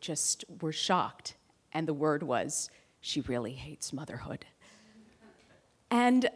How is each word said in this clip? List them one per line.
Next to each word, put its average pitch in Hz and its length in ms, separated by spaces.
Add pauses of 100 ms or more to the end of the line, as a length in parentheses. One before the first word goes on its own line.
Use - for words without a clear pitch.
just - 440 (160)
were 160 120
shocked, - 640 (360)
and 160 140
the 151 80
word 151 300
was, 123 440 (320)
"She - 200
really 123 320
hates 135 400
motherhood." - 540 (1400)
And 247 460